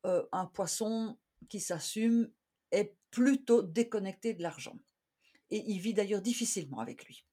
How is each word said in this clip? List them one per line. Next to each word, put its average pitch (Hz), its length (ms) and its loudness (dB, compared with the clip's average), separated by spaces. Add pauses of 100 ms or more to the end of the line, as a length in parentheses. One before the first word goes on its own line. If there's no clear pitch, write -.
Euh, 180 260 2
un 180 140 -2
poisson 220 720 -4 (300)
qui 202 120 -8
s'assume 226 680 0 (400)
est 208 240 2 (160)
plutôt 247 520 6
déconnecté 208 720 -2
de 170 80 -8
l'argent. 156 360 -8 (720)
Et 214 200 -4
il 190 100 -2
vit 214 140 -2
d'ailleurs 202 280 0
difficilement 196 560 -4
avec - 280 -10
lui. - 260 -20